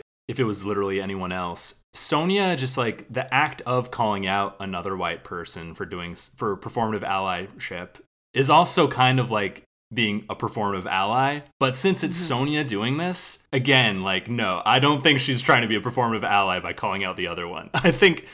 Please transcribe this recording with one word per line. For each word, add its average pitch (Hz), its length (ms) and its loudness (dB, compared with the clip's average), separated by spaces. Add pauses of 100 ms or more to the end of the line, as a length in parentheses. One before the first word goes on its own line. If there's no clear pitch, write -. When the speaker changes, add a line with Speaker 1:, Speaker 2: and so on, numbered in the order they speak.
(300)
Speaker 1:
if 117 100 -6
it 127 60 2
was 98 200 -2
literally 98 360 0
anyone 95 320 -4
else, 90 480 -4 (120)
Sonia 180 640 2
just, 131 220 -2
like, 117 340 -2
the 127 220 -6
act 139 320 0
of 127 260 -2
calling 104 340 0
out 98 360 0
another 95 340 -6
white 85 300 -4
person 82 500 -10
for 98 100 -8
doing 87 280 -10
s-, - 240 -6
for 104 180 -4
performative 110 480 -4
allyship 95 920 -6 (380)
is 131 160 2
also 160 380 6
kind 127 320 4
of, 113 100 0
like, 101 340 -4 (300)
being 107 360 0
a 95 80 -6
performative 101 480 -4
ally. 127 560 0 (180)
But 131 160 2
since 185 260 2
it's 180 160 -2
Speaker 2:
Mm-hmm. - 100 4
Speaker 1:
Sonia 143 360 0
doing 117 320 -2
this, 175 560 0
again, 123 520 4
like, 95 260 -2
no, 104 360 -2
I 127 140 6
don't 143 240 2
think 143 160 4
she's 127 220 -2
trying 123 220 4
to 113 40 -2
be 110 80 0
a 101 60 0
performative 117 420 0
ally 98 380 2
by 90 100 -6
calling 98 320 -4
out 92 140 -4
the 90 100 -4
other 85 180 -6
one. 85 260 -10
<laughs> - 20 -20
I 139 180 4
think 180 420 4